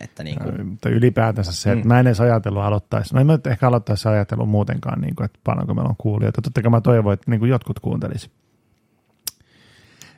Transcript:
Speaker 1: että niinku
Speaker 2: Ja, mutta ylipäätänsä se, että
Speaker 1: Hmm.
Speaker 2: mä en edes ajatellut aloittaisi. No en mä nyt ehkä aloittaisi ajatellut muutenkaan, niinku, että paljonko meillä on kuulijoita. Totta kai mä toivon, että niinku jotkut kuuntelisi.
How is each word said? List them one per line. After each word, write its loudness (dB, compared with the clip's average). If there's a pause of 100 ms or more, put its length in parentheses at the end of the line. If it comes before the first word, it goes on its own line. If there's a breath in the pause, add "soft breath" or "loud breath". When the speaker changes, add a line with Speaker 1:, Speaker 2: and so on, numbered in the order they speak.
Speaker 1:
että -16
niinku -8
Speaker 2:
Ja, -8
mutta -8
ylipäätänsä 2
se, -2
että 0
Speaker 1:
Hmm. 0
Speaker 2:
mä 6
en 6
edes 2
ajatellut 0
aloittaisi. -2
No 4
en 6
mä 6
nyt 0
ehkä 0
aloittaisi 0
ajatellut 0
muutenkaan, -2
niinku, -4
että -6
paljonko -2
meillä -2
on -2
kuulijoita. -2
Totta -2
kai 4
mä 4
toivon, 4
että -4
niinku 0
jotkut -2
kuuntelisi. -6 (1900 soft breath)